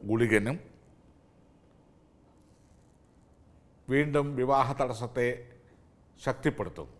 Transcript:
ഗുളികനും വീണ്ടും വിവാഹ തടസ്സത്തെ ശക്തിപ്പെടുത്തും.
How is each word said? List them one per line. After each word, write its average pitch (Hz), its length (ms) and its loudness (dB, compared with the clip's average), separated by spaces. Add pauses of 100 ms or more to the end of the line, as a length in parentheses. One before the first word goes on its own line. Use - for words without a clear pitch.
ഗുളികനും 110 480 2 (3250)
വീണ്ടും 143 360 2 (120)
വിവാഹ 131 280 4 (140)
തടസ്സത്തെ 123 460 -2 (960)
ശക്തിപ്പെടുത്തും. 98 640 -4 (100)